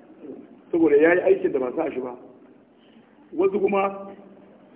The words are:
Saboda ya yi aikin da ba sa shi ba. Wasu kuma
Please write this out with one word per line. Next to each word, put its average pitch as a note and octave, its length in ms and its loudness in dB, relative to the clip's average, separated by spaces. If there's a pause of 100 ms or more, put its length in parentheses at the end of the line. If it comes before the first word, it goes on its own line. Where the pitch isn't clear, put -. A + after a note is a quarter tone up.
(720)
Saboda D#3+ 240 4
ya D#3+ 180 6
yi F3+ 80 2
aikin - 300 0
da C#3+ 80 -2
ba B2+ 160 -4
sa D3+ 160 -4
shi B2+ 80 -8
ba. B2 160 -10 (1200)
Wasu F4 240 0
kuma G3 520 -2 (640)